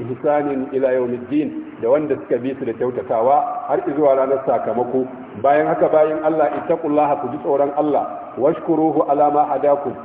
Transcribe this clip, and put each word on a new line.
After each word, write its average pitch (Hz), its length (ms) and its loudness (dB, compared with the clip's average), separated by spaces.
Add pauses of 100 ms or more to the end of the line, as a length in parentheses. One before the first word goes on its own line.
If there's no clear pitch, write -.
ihsanin 139 680 -2
ila 131 200 0
yawmiddin, 123 580 -2 (320)
da 113 80 2
wanda 147 240 2
suka 120 240 -4
bi 131 200 -4
su 131 60 -6
da 113 80 -4
kyautatawa 127 920 0
har 143 140 0 (160)
zuwa 143 180 4
ranar 135 320 2
sakamako. 120 560 0 (400)
Bayan 147 240 4
haka, 170 220 2
bayin 156 340 2
Allah, 156 260 2 (140)
ittaqullaha, 147 580 0
ku 123 80 -4
ji 123 140 -6
tsoron 143 320 0
Allah, 147 640 -2
washkuruhu 156 720 2
ala 147 200 4
ma 147 200 4
hadakum 143 420 2 (120)